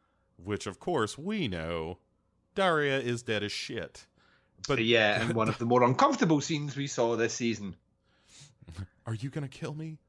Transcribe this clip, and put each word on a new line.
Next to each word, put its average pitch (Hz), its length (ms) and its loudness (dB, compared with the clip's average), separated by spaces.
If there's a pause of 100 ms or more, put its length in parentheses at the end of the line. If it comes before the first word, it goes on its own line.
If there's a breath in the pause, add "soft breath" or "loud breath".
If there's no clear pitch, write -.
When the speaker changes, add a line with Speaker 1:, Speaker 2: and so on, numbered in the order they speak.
(360)
Speaker 1:
which, 98 300 -6
of 101 140 -10
course, 135 380 0
we 185 300 -2
know 82 500 -4 (560)
Daria 151 460 2
is 120 220 -2
dead 107 200 -2
as 101 100 -4
shit. - 540 -10 (600)
But 139 160 2
Speaker 2:
Yeah, 110 360 6
and 113 140 0
one 110 140 2
of 110 100 -2
the 117 80 -2
more 123 160 6
uncomfortable 160 600 4
scenes 147 340 -4
we 139 100 -4
saw 117 300 0
this 113 180 0
season. 101 400 -2 (920 soft breath)
Speaker 1:
<laughs> - 380 -14
"Are 113 80 -6
you 127 160 -8
gonna 143 180 -8
kill 147 260 -10
me?" 156 240 -10 (100)